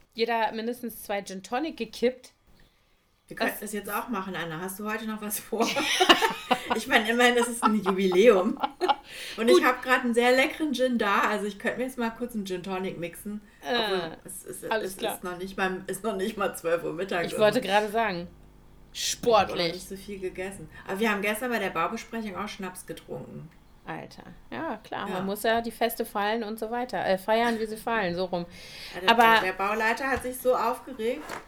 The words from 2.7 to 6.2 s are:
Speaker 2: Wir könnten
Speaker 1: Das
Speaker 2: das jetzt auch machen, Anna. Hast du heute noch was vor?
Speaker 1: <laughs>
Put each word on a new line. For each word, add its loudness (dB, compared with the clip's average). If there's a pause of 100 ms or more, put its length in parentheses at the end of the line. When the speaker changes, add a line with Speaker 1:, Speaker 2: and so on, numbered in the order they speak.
Speaker 2:
Wir -12
könnten 0
Speaker 1:
Das -8
Speaker 2:
das -10
jetzt -6
auch -4
machen, -4
Anna. -6
Hast -8
du -4
heute -4
noch -6
was -4
vor? 0
Speaker 1:
<laughs> 0 (1000)